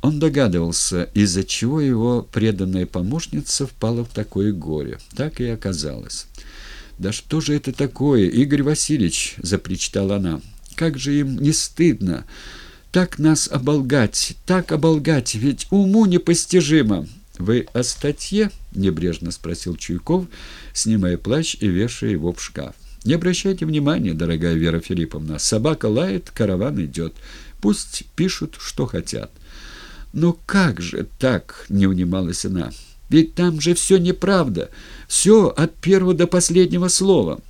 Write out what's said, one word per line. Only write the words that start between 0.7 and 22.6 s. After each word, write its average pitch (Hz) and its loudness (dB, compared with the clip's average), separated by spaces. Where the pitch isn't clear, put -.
из-за 98 2
чего 139 -2
его 120 2
преданная 95 -2
помощница 139 -4
впала 117 -4
в 117 -18
такое 104 -2
горе. 76 -6
Так 147 -6
и 123 -4
оказалось. 78 -8
«Да 92 -4
что - -4
же 147 0
это 135 -4
такое, 131 2
Игорь 143 2
Васильевич?» — 135 0
запричитала 98 -2
она. 85 -4
«Как 156 -2
же 143 0
им 135 -2
не 147 2
стыдно! 107 0
Так 180 0
нас 151 2
оболгать, 135 0
так 180 0
оболгать, 151 2
ведь 123 -2
уму 202 6
непостижимо!» 160 2
«Вы 110 2
о 120 0
статье?» — 190 -2
небрежно 85 -2
спросил 82 -6
Чуйков, 165 -4
снимая 95 0
плащ 151 -2
и 107 0
вешая 110 -2
его 85 -2
в 85 -8
шкаф. - -12